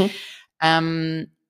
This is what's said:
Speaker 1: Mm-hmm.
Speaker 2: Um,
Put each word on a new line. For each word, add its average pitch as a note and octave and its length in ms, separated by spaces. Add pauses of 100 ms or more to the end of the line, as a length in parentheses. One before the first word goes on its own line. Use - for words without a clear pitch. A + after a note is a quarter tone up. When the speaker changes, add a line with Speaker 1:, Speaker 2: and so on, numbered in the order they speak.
Speaker 1:
Mm-hmm. G3 160 (440)
Speaker 2:
Um, D#3+ 680 (220)